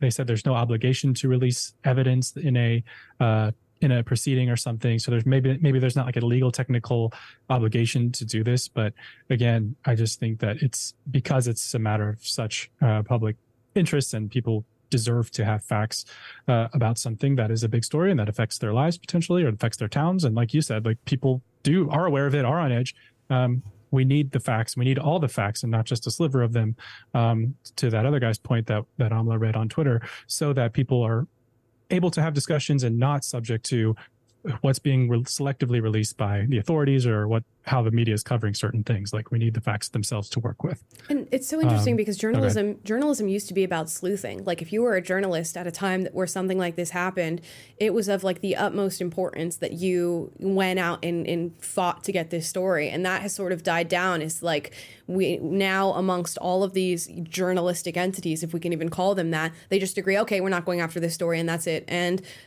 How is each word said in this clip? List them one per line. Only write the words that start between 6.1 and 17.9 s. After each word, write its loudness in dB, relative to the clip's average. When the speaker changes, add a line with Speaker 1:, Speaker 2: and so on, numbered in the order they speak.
Speaker 1:
a 0
legal 4
technical 0
obligation 2
to -6
do -2
this. 0
But -2
again, 2
I 4
just 0
think -2
that -2
it's -2
because 0
it's -4
a 0
matter 0
of -8
such, -6
uh, 4
public 0
interest 2
and -4
people -2
deserve 0
to -2
have 0
facts, -2
uh, 2
about 2
something 0
that 0
is 0
a 0
big 0
story 0